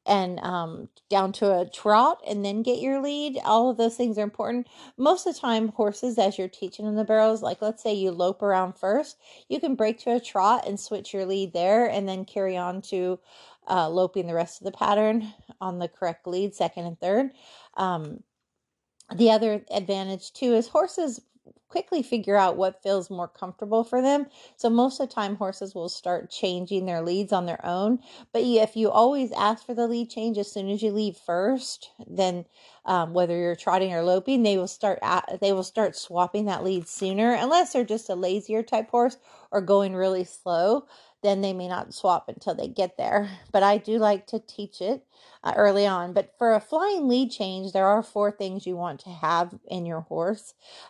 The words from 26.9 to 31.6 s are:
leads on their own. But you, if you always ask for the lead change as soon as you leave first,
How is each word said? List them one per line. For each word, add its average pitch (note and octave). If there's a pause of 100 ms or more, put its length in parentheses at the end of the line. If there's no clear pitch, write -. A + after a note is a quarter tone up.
leads F#3
on F3
their -
own. G3 (340)
But A#3
you, A#3
if G#3+
you A3
always C4
ask G#3+
for B3
the A#3
lead A#3
change A3
as G3+
soon G3
as G#3
you G#3+
leave G#3
first, G#3 (160)